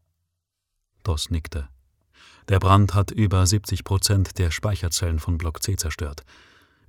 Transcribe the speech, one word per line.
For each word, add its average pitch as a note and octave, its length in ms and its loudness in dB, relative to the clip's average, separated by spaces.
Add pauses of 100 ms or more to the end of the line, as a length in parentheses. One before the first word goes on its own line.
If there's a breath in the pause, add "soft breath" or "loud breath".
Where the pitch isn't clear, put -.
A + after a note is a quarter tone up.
(1040)
Doss - 260 -2
nickte. D#2 400 -6 (800 loud breath)
Der F#2+ 100 4
Brand G2 340 6
hat G#2 180 2
über F#2+ 360 2
siebzig G2 380 -2
Prozent G2 540 0
der F2 120 2
Speicherzellen F2 680 -2
von E2+ 180 -4
Block D#2+ 260 -6
C G2 140 -2
zerstört. - 480 -6 (640 loud breath)